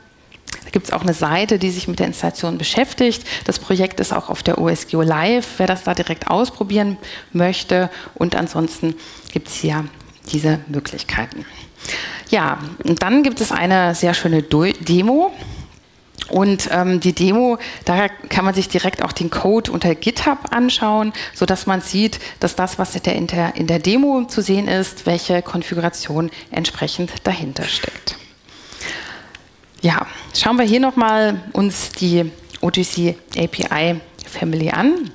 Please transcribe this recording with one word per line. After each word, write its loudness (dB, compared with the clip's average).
Da -16
gibt's 0
auch 0
eine 2
Seite, 2
die 2
sich -4
mit -2
der 2
Installation -4
beschäftigt. 0
Das 0
Projekt 0
ist -2
auch -2
auf -4
der 2
O 0
S 0
G -2
O 4
Live, 2
wer 2
das -2
da 0
direkt -4
ausprobieren 0
möchte. 2
Und 0
ansonsten -2
gibt's -6
hier -2
diese 2
Möglichkeiten. -6
Ja, 2
und 2
dann 4
gibt 0
es 0
eine 4
sehr 2
schöne 2
Do-, 2
Demo. 4
Und, 2
ähm, 2
die 2
Demo, 4
da 4
kann -2
man 2
sich 0
direkt 0
auch -2
den -4
Code 2
unter 2
GitHub -2
anschauen, 2
sodass 0
man 2
sieht, 0
dass 0
das, -2
was -2
in -4
der, 0
in -2
der, 0
in -2
der 2
Demo 4
zu -2
sehen 2
ist, -2
welche 2
Konfiguration -2
entsprechend -4
dahinter -4
steckt. -6
Ja, 2
schauen 4
wir 4
hier 6
nochmal 4
uns 0
die 2
O 2
G 2
C 0
A 2
P -6
I 0
Family -2
an. 2